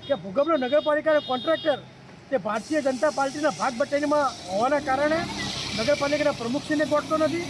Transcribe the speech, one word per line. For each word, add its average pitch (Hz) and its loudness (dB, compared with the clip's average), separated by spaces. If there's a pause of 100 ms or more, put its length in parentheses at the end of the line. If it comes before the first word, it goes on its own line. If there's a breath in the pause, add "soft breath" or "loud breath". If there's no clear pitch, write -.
કે 277 2
ભૂગર્ભનો 254 0
નગરપાલિકાનો 294 2
કોન્ટ્રાક્ટર 269 0 (500)
તે 269 0
ભારતીય 214 -2
જનતા 269 0
પાર્ટીના 277 0
ભાગ 233 -2
બટાઈમાં 285 0 (140)
હોવાના 262 2
કારણે 294 2 (600)
નગરપાલિકાના 285 0
પ્રમુખશ્રીને 285 0
ગોઠતો 294 0
નથી 311 0